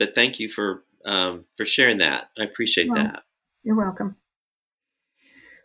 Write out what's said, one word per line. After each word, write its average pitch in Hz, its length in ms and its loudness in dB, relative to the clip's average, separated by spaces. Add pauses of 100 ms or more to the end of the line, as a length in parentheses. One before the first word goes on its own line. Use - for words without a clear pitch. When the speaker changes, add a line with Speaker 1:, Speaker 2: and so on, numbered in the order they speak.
Speaker 1:
but 101 160 -2
thank 123 240 2
you 110 80 -6
for, 101 340 -4 (240)
um, 90 380 -2 (120)
for - 80 -6
sharing 120 340 4
that. 73 380 2
I 110 60 -6
appreciate 104 480 0
Speaker 2:
Well, 220 140 0
Speaker 1:
that. - 180 -6 (400)
Speaker 2:
you're 220 140 0
welcome. 196 400 -2 (1500)